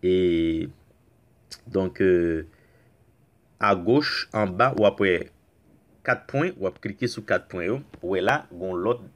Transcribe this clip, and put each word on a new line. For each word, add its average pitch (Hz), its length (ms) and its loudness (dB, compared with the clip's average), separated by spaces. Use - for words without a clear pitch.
Donk, 95 340 -2
agoch 104 720 2
anba, 107 460 0
w 107 100 6
ap 98 140 0
wè 92 120 4
kat - 240 -2
pwen, 160 260 -2
w 95 120 -4
ap 92 140 -8
klike 113 280 -4
sou - 160 -12
kat - 240 -2
pwen 87 160 -6
yo. 117 120 -2
Ou 90 140 -4
wè 92 100 0
la, 131 180 0
g 87 120 -12
on 90 200 -4
lòt 120 180 0